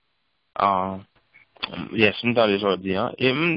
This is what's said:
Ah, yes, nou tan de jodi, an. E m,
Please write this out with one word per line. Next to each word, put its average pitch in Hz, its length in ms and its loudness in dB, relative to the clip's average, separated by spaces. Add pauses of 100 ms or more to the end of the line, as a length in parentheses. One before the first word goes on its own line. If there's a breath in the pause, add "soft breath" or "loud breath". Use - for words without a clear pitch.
(560)
Ah, 95 440 0 (960)
yes, 107 280 2
nou 117 120 0
tan 110 140 4
de 98 100 2
jodi, 95 380 0
an. 120 180 -4
E 127 160 2
m, 151 120 -2 (120)